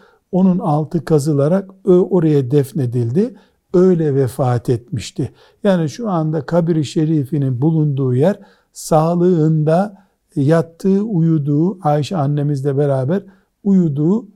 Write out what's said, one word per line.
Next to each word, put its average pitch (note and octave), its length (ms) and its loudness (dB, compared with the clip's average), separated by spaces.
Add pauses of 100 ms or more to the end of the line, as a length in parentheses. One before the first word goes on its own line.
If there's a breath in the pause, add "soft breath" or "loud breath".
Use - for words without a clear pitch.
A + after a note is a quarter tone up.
(320 loud breath)
Onun F#3 280 2
altı D#3+ 460 -2
kazılarak D#3 640 0 (160)
ö-, F3+ 140 4
oraya D#3 520 0
defnedildi. C3 840 -2 (380 loud breath)
Öyle F3 420 2
vefat B2+ 540 0
etmişti. A#2+ 640 -6 (320 soft breath)
Yani F3 260 0
şu A3+ 200 -8
anda D#3+ 360 -2
kabri E3 400 0
şerifinin C#3+ 760 -2
bulunduğu D3 520 0
yer, E3+ 260 0 (340 soft breath)
sağlığında E3 1300 0 (300 soft breath)
yattığı, E3 640 0
uyuduğu, E3 800 0
Ayşe D3 360 -2
annemizle C#3+ 600 -2
beraber C#3+ 460 -2 (400 soft breath)
uyuduğu F3+ 720 0